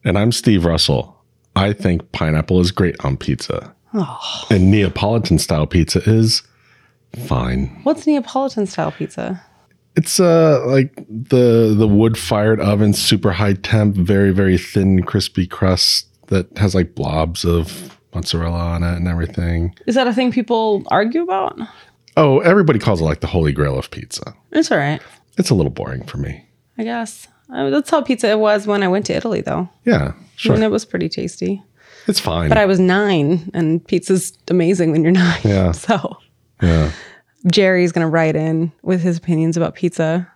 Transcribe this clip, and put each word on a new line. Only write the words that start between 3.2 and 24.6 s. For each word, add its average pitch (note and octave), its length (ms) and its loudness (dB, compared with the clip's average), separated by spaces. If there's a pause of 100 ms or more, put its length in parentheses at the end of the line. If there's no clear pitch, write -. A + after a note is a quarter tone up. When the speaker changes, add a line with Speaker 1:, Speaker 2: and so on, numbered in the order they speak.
Speaker 2:
Oh. - 560 -6
Speaker 1:
And F#2+ 200 4
Neapolitan G#2 680 0
style D#2 280 -2
pizza F2 380 0
is A2 380 2 (840)
fine. B1+ 420 -2 (160)
Speaker 2:
What's D4+ 220 -2
Neapolitan C4 600 -2
style D#3+ 260 -6
pizza? - 500 -10 (540)
Speaker 1:
It's, - 240 -2
uh, E3 460 4
like, C3+ 280 0 (140)
the, A2+ 720 2
the A2 100 4
wood-fired A2 720 2
oven, G#2 320 2
super G2+ 400 0
high G2 220 0
temp, G#2 420 0
very, G2 360 2
very F#2 260 2
thin, F#2+ 440 2
crispy F#2 440 -2
crust - 600 0 (180)
that F#2+ 200 0 (120)
has, G2 160 0
like, F2+ 200 0
blobs D#2+ 520 -4
of - 520 -4 (160)
mozzarella E2+ 440 -4
on E2+ 240 -4
it F2 140 -2
and F2 120 -4
everything. E2+ 680 -2 (120)
Speaker 2:
Is A#3 80 -2
that C4 120 2
a B3 60 -2
thing B3 200 0
people A3 560 0
argue A#3 340 0
about? - 360 -4 (600)
Speaker 1:
Oh, C#3+ 220 4
everybody E3+ 380 4
calls G2 220 0
it, D#2+ 40 2
like, D2+ 160 0
the - 60 -4
holy D#2+ 260 0
grail C#2 260 -2
of - 120 -10
pizza. - 440 -14 (160)
Speaker 2:
It's D#4+ 200 0